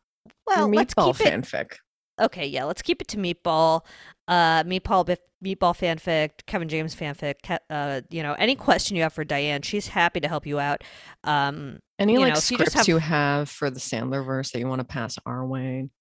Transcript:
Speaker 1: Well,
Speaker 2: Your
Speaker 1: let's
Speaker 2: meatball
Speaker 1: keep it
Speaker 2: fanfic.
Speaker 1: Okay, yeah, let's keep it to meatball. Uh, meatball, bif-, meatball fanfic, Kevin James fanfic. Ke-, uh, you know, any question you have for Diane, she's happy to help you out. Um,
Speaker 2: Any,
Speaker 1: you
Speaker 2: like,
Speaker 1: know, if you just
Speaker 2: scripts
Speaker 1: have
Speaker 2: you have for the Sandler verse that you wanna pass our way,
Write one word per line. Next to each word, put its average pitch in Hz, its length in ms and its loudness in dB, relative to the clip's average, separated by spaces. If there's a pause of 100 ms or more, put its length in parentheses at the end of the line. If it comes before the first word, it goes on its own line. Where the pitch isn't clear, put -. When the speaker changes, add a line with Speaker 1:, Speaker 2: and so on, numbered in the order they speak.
(460)
Speaker 1:
Well, 359 220 4
Speaker 2:
Your 208 80 4
Speaker 1:
let's - 180 2
Speaker 2:
meatball - 200 4
Speaker 1:
keep 440 120 0
it - 40 4 (120)
Speaker 2:
fanfic. - 300 -8 (460)
Speaker 1:
Okay, - 280 -2
yeah, 139 180 -4
let's 160 160 -4
keep - 220 -2
it - 60 -12
to 208 100 -6
meatball. 165 640 2 (440)
Uh, 165 380 6
meatball, 185 400 2
bif-, 175 140 0 (260)
meatball 185 320 0
fanfic, 160 540 0 (160)
Kevin 165 240 -4
James 156 260 -4
fanfic. 143 460 -6
Ke-, - 260 -4
uh, 143 400 -4
you 165 140 -6
know, 147 100 -4
any 240 240 -2
question - 400 0
you 165 60 2
have 156 100 0
for 156 120 -6
Diane, 143 360 -2
she's - 280 -6
happy 175 320 2
to 147 80 -2
help 156 180 -4
you 143 120 -4
out. 143 240 -2 (420)
Um, 143 560 -2 (180)
Speaker 2:
Any, 208 160 4
Speaker 1:
you 254 60 6
Speaker 2:
like, 254 120 4
Speaker 1:
know, 151 60 2
if - 120 0
you 247 60 0
just 151 140 2
Speaker 2:
scripts - 40 0
Speaker 1:
have 254 140 4
Speaker 2:
you 165 80 6
have 147 540 2
for - 180 -4
the 131 100 -6
Sandler 127 460 -4
verse 135 280 -4
that 123 60 -4
you 120 80 -2
wanna 131 180 -2
pass 120 420 -8
our 123 200 -6
way, 131 440 -6 (100)